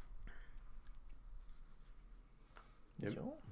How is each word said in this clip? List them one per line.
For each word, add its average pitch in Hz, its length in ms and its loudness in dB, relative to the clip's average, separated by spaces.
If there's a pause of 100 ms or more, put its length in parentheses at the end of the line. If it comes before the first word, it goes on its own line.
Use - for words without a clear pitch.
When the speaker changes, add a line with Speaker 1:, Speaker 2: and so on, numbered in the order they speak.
(3000)
Speaker 1:
det - 140 6
Speaker 2:
Ja. 269 280 6 (140)